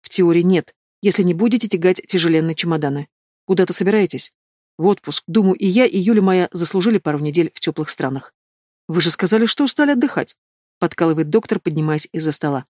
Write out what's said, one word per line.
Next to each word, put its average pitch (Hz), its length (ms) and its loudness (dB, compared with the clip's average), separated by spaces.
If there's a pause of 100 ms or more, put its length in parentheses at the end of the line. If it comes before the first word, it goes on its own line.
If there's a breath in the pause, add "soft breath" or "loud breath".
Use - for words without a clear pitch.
«В - 80 -20
теории 170 340 2
нет, 180 320 0 (280)
если 202 200 0
не 175 120 2
будете 220 340 0
тягать 185 380 0
тяжеленные 165 480 0
чемоданы. 151 540 -4 (360)
Куда-то 185 280 0
собираетесь?» 190 600 0 (460)
«В 160 80 0
отпуск. 190 400 -2
Думаю, 190 300 2
и 196 100 -2
я, 220 200 4
и 196 120 0
Юля 202 240 2
моя 185 300 2
заслужили 185 460 0
пару 147 200 -2
недель 151 360 0
в - 60 -12
тёплых 156 300 -4
странах». 135 440 -6 (540)
«Вы 165 120 -2
же 165 100 2
сказали, 214 360 0
что 285 180 0
устали 285 280 0
отдыхать», 247 440 -2 (440)
подкалывает 160 500 -2
доктор, 208 300 0
поднимаясь 156 520 -2
из-за 156 200 -2
стола. 143 380 -4